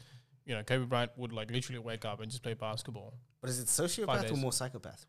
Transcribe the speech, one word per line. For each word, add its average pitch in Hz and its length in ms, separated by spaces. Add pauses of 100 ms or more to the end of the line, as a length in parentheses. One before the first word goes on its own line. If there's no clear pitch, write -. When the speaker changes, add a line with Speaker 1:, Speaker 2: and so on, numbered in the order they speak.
(460)
Speaker 1:
you 127 80
know, 107 80
Kobe 127 240
Bryant 120 320
would, 123 140
like, 110 180
literally 127 280
wake 113 280
up 104 140
and 110 100
just 127 120
play 117 120
basketball. 110 580 (300)
Speaker 2:
But 127 80
is 127 80
it 120 100
Speaker 1:
Five 170 220
Speaker 2:
sociopath 165 340
or 113 40
Speaker 1:
days. 139 100
Speaker 2:
more 131 140
psychopath, - 560